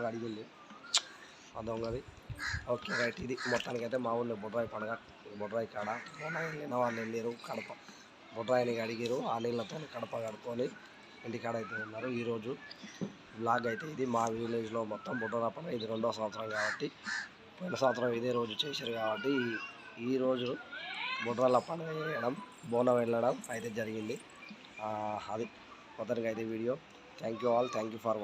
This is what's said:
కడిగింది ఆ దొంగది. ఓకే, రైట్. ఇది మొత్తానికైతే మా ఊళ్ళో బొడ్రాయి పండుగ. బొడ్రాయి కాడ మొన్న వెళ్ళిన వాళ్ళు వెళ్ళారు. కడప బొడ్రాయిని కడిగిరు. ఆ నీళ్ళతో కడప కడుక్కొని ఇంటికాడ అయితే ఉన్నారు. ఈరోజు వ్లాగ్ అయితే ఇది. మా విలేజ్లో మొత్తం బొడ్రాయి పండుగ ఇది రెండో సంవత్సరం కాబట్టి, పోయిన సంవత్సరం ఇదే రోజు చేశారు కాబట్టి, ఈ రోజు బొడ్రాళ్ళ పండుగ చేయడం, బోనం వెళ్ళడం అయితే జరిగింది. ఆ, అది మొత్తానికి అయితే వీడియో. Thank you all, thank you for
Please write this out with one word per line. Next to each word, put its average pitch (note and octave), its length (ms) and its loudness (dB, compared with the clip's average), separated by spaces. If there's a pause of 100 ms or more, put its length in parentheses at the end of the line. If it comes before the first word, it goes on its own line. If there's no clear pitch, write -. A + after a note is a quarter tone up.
కడిగింది A2+ 400 -4 (1120)
ఆ - 20 -4
దొంగది. A2+ 440 -2 (640)
ఓకే, B2 320 2
రైట్. A#2+ 200 2
ఇది B2 180 -2 (100)
మొత్తానికైతే A#2+ 480 2
మా A#2+ 160 2
ఊళ్ళో A#2+ 220 2
బొడ్రాయి A2 340 0
పండుగ. A2 280 -2 (420)
బొడ్రాయి G#2+ 280 0
కాడ G#2 220 -4 (340)
మొన్న D#3+ 160 -2
వెళ్ళిన D3+ 360 -4
వాళ్ళు A#2+ 260 4
వెళ్ళారు. A2+ 340 0 (120)
కడప A#2 300 -6 (600)
బొడ్రాయిని A#2+ 400 4
కడిగిరు. A#2 520 0
ఆ A#2 100 2
నీళ్ళతో A#2 380 0 (180)
కడప A#2 220 -4 (100)
కడుక్కొని A#2 380 -2 (600)
ఇంటికాడ A#2 300 -2
అయితే A2 260 -2
ఉన్నారు. A2 260 -4
ఈరోజు A#2 480 0 (840)
వ్లాగ్ A#2 280 4
అయితే A#2 260 0
ఇది. C3 140 2
మా A#2 200 6
విలేజ్లో A2+ 580 2
మొత్తం G#2+ 340 -4
బొడ్రాయి A2+ 380 2
పండుగ D#3+ 160 -4
ఇది A2+ 140 -2
రెండో A2 260 2
సంవత్సరం A2 380 -2
కాబట్టి, G#2+ 420 0 (680)
పోయిన - 140 -2
సంవత్సరం A#2+ 380 4
ఇదే A#2 200 2
రోజు A#2 340 2
చేశారు C3+ 260 -2
కాబట్టి, A2+ 680 2 (520)
ఈ C3+ 60 4
రోజు B2+ 400 4 (720)
బొడ్రాళ్ళ B2 320 6
పండుగ D#3+ 500 0
చేయడం, B2+ 280 0 (300)
బోనం B2 300 6
వెళ్ళడం A#2 540 4
అయితే A2+ 200 -4
జరిగింది. A2 500 -2 (600)
ఆ, G#2+ 400 0 (100)
అది A2 140 0 (540)
మొత్తానికి A2+ 280 0
అయితే A2+ 180 0
వీడియో. A2+ 340 2 (440)
Thank A2+ 200 0
you A#2+ 140 6
all, B2 100 6 (100)
thank A2 180 0
you A2+ 120 -8
for A2 180 6